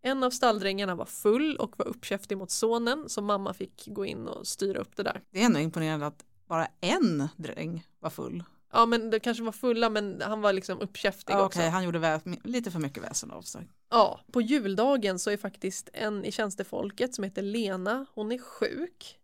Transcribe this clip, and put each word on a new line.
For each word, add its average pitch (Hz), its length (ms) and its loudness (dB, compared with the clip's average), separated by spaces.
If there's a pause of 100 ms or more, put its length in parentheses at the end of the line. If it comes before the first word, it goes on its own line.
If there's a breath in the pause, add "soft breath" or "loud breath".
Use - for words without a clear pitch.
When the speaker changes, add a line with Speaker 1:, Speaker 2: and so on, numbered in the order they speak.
Speaker 1:
En 262 220 0
av 247 60 2
stalldrängarna 196 640 2
var 170 100 -6
full 269 520 2
och - 220 -4
var - 100 0
uppkäftig - 500 -6
mot 185 120 -10
sonen, 233 580 0
så - 140 -4
mamma 196 320 0
fick - 340 -12
gå 202 180 -4
in - 220 -6
och - 180 -10
styra 196 340 -2
upp - 160 -8
det 202 60 -4
där. - 180 -2 (100)
Speaker 2:
Det 190 100 -4
är 226 60 6
ändå 170 140 6
imponerande 156 460 -2
att - 180 -10 (240)
bara 165 200 0 (120)
en 175 560 2
dräng 165 500 -8 (140)
var 160 100 -4
full. 170 340 -8 (280)
Speaker 1:
Ja, 233 140 8
men 226 240 0
det 220 100 2
kanske 233 240 -2
var 220 80 -2
fulla, 233 380 2
men 208 340 -2
han 214 160 -2
var 208 120 6
liksom 190 280 -4
uppkäftig - 540 -2
Speaker 2:
Ja, 196 120 8
Speaker 1:
också. 185 120 0
Speaker 2:
okej, 165 120 4
han 185 140 2
gjorde 170 140 0
vä-, 160 460 0
lite 233 260 -2
för 170 80 -4
mycket 143 260 -4
väsen - 260 -6
av - 120 -12
sig. - 260 -12 (220)
Speaker 1:
Ja, 226 300 6 (120)
på 247 80 2
juldagen 214 800 2
så 208 120 -2
är 208 60 2
faktiskt - 560 -6
en 214 320 -4
i 196 80 -4
tjänstefolket 202 840 -4
som 202 100 -4
heter 196 180 -6
Lena, 202 720 -2
hon 214 180 -4
är 247 60 -4
sjuk. - 840 -6